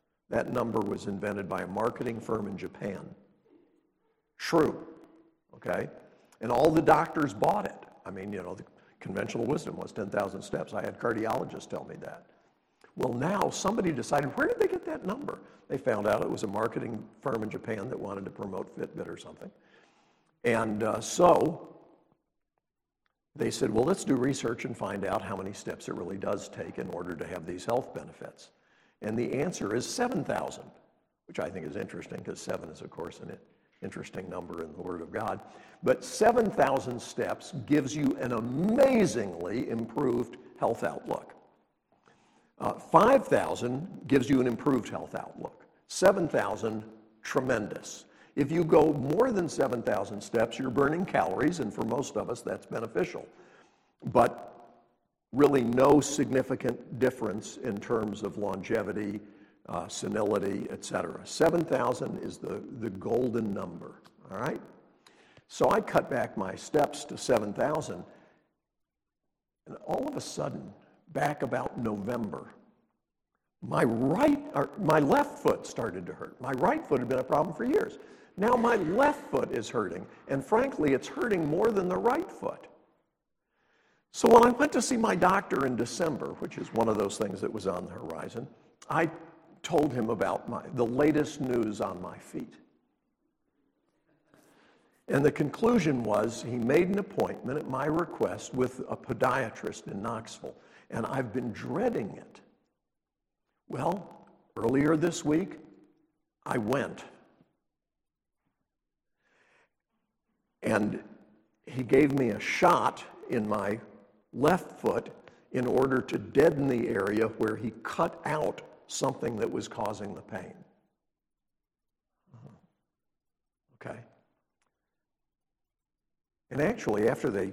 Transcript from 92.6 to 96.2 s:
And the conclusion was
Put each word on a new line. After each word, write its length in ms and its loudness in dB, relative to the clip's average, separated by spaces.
And 140 4
the 100 8
conclusion 720 4
was 400 2